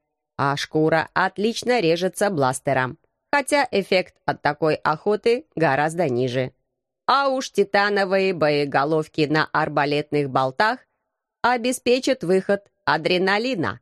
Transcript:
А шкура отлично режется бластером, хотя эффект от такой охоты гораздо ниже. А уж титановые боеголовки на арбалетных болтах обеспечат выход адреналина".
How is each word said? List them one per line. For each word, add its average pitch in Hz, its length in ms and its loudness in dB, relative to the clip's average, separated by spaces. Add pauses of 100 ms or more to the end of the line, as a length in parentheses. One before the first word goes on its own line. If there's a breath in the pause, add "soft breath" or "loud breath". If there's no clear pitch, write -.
(380)
А 139 180 0
шкура 156 580 0
отлично 214 680 -2
режется 180 500 0
бластером, 135 680 -2 (340)
хотя 285 400 0
эффект 185 440 -2 (100)
от - 160 -4
такой 151 340 0
охоты 208 720 -2 (100)
гораздо 160 540 0
ниже. 127 440 -2 (520)
А 277 240 2
уж 262 220 -4
титановые 196 840 2
боеголовки 151 880 0
на 151 300 2
арбалетных 147 800 0
болтах 139 500 -2 (600)
обеспечат 254 840 0
выход 190 480 0 (140)
адреналина". 180 960 0